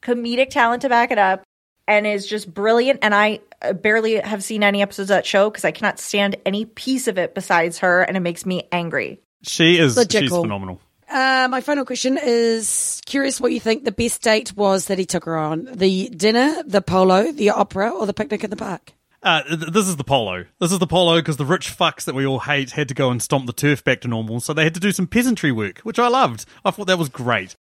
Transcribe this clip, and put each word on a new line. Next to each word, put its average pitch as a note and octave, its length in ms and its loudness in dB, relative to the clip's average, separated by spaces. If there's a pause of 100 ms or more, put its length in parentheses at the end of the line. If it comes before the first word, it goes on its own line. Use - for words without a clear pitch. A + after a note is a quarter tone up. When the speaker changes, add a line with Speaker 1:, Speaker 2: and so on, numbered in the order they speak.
Speaker 1:
comedic A#3+ 480 -2
talent A#3+ 340 2
to C4+ 60 0
back A#3+ 220 2
it A#3 60 0
up F#3+ 260 2 (420)
and G#3 220 2
is G3+ 180 -2
just G3+ 280 -8
brilliant. A#3 480 2
And G#3 120 2
I, G#3 280 2 (200)
uh, - 120 -2
barely A3 480 0
have G3+ 200 -6
seen G#3 220 -4
any G3+ 180 4
episodes G3 280 -4
of G3+ 80 4
that - 80 0
show G#3 260 2
'cause - 140 -8
I D#3+ 60 2
cannot - 280 -4
stand G3+ 460 -2
any G3+ 180 -2
piece B3 460 -4
of F#3+ 80 -4
it F3 180 -4
besides F3 440 0
her, F3+ 240 4
and - 120 -2
it F#3+ 60 -2
makes E3+ 240 -6
me F#3 260 -4
angry. D#3 480 -4 (220)
Speaker 2:
She E3+ 360 2
is, C#3 200 4
Speaker 3:
Legit A3 240 2
Speaker 2:
she's C3+ 100 0
Speaker 3:
cool. F3 120 0
Speaker 2:
phenomenal. G2 360 -6 (340)
Speaker 3:
Uh, C4 360 2
my B3+ 120 -2
final C#4+ 240 -2
question C4 360 -2
is, A#3 840 0
curious C#4 340 -2
what B3+ 120 0
you A#3+ 80 -2
think A3 260 -2
the A#3 60 -2
best A#3 320 -2
date A3 340 2
was G3 300 2
that F#3+ 100 -2
he F#3+ 80 -2
took - 200 -4
her E3 120 -4
on. D#3 340 -2
The F#3+ 380 0
dinner, A#3 560 2
the G3+ 160 2
polo, F#3 500 4
the G#3 200 2
opera, G3+ 400 -2
or F4+ 160 -4
the G3 60 -4
picnic G#3 300 -6
in G#3 60 -8
the G3 80 -8
park? F3 360 -10 (280)
Speaker 2:
Uh, D#3+ 220 2
th-, D#3+ 280 -6
this F#3+ 160 2
is F#3 80 -4
the C#3 80 -6
polo. G2+ 420 0 (140)
This F3 120 0
is F#3+ 80 0
the E3 80 0
polo E3+ 340 4
'cause D3+ 160 -4
the C#3+ 80 -4
rich - 320 -2
fucks E3 280 0
that C#3 100 -6
we C3+ 100 -2
all C3+ 140 -2
hate C#3 320 -2
had D3 180 -4
to C3+ 60 -6
go C3 160 2
and A#2+ 100 -2
stomp C3+ 240 0
the A#2+ 80 -8
turf C#3+ 300 0
back C3 180 0
to - 60 -6
normal, A2+ 340 -4
so D#3 120 -6
they D#3 120 2
had E3 80 2
to F3 80 -6
do G3+ 100 2
some F3+ 160 -2
peasantry A#3 440 2
work, G#2+ 280 -4
which - 200 -6
I A#3+ 80 4
loved. A#3 380 0 (200)
I F#3+ 60 2
thought G3 160 -8
that F#3 120 2
was D3+ 100 -2
great. A#2 540 -2